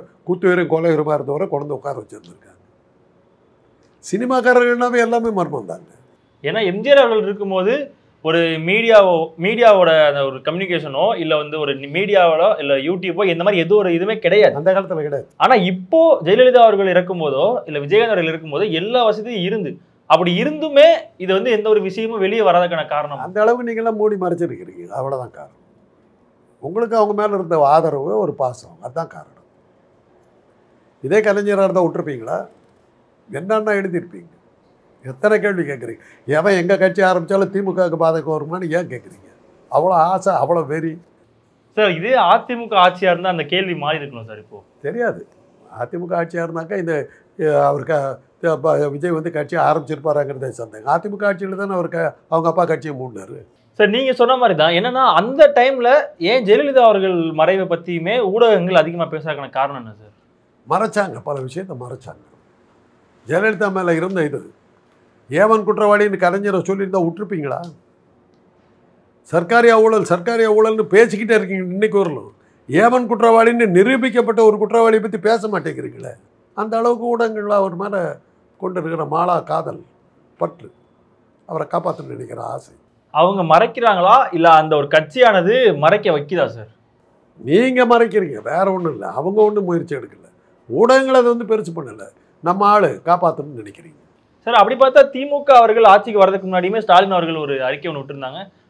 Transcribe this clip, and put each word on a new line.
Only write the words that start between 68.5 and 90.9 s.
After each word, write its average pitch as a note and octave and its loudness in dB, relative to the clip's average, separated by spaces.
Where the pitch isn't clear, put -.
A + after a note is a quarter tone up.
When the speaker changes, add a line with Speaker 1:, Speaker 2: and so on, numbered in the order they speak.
Speaker 1:
சர்க்காரியா A3+ 2
ஊழல், A3 2
சர்க்காரியா A3 -2
ஊழல்னு A3 2
பேசிக்கிட்டே G#3+ 4
இருக்கீங்க F#3+ -2
இன்னைக்கு G3 -2
வரலும். B2+ -8
ஏவன் A#3 2
குற்றவாளின்னு A3+ 4
நிரூபிக்கப்பட்ட A3+ 2
ஒரு G#3+ 6
குற்றவாளியை A3 2
பத்தி G#3 -6
பேச G#3+ -2
மாட்டேங்கிறீங்களே. B2+ -8
அந்த A3 -6
அளவுக்கு A#3+ -2
ஊடகங்கள்ல A3 -4
அவர் G3 -2
மேல F#3 -6
கொண்டு F#3 -6
இருக்கிற D#3+ -6
மாலா E3+ -2
காதல், D#3 -8
பற்று, - -10
அவரை D#3 -8
காப்பாத்தணும்னு E3 -6
நினைக்கிற A#2 -14
ஆசை. - -14
Speaker 2:
அவங்க E3+ 2
மறைக்கிறாங்களா, A3+ 4
இல்ல E3 4
அந்த D#3 6
ஒரு C#3+ 0
கட்சியானது F#3+ 2
மறைக்க G3 2
வைக்குதா D3 -2
சார்? A2 -14
Speaker 1:
நீங்க B3 2
மறைக்கிறீங்க, G3+ 0
வேற F3 -2
ஒண்ணும் F3 -4
இல்ல. G2+ -10
அவங்க E3+ -2
ஒண்ணும் G#3 0
முயற்சி E3 -4
எடுக்கல, - -18
ஊடகங்கள் B3+ 2